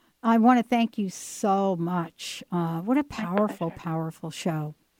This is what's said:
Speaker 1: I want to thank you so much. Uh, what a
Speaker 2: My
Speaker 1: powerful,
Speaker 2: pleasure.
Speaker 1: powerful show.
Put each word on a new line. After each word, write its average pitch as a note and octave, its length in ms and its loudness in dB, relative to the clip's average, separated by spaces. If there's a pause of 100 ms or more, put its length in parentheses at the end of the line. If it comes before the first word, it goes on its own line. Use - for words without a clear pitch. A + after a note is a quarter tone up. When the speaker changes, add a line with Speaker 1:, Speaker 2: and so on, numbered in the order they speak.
(240)
Speaker 1:
I A3+ 140 6
want A#3+ 220 8
to A3 40 0
thank A#3 340 0
you G3 120 -2
so G3 680 0
much. E3+ 760 -4
Uh, E3 300 -2
what A3+ 140 0
a D4 60 4
Speaker 2:
My C#4+ 80 -8
Speaker 1:
powerful, G3+ 640 -2
Speaker 2:
pleasure. - 120 -18
Speaker 1:
powerful D#3+ 480 -6
show. D#3 440 -4 (240)